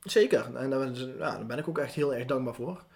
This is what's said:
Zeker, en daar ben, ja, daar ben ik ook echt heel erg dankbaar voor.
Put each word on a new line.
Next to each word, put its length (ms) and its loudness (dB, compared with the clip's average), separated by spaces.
Zeker, 540 4
en 140 -2
daar 80 2
ben, 400 -4
ja, 180 -2
daar 100 -8
ben 120 -4
ik 100 -4
ook 100 -4
echt 160 -2
heel 200 2
erg 100 -2
dankbaar 300 -2
voor. 300 -8